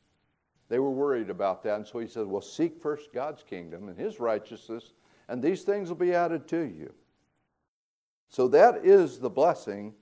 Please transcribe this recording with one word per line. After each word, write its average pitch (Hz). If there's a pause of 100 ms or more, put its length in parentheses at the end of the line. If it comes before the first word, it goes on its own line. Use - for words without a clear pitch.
(680)
They 120
were 139
worried 127
about 95
that, 104
and 107
so -
he 113
says, 110
"Well, 98
seek 160
first -
God's 139
kingdom 87
and 87
his 202
righteousness, 113 (360)
and 123
these 180
things 202
will 170
be 180
added 170
to 170
you." 85 (1400)
So 127
that 190
is 185
the 123
blessing, 107